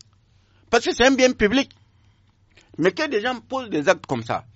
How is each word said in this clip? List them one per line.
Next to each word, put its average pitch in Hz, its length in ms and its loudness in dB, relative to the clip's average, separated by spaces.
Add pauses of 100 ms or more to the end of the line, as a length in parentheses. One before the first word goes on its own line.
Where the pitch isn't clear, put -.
(680)
Parce 240 160 0
que 349 100 -4
c'est 240 120 2
un 269 80 6
bien 254 180 4
public. 247 380 0 (1080)
Mais 180 160 2
que 311 160 -4
des 226 140 -2
gens 240 180 -6
posent 254 300 -8
des 147 180 -2
actes - 160 2
comme 123 180 -4
ça, 117 220 -6 (120)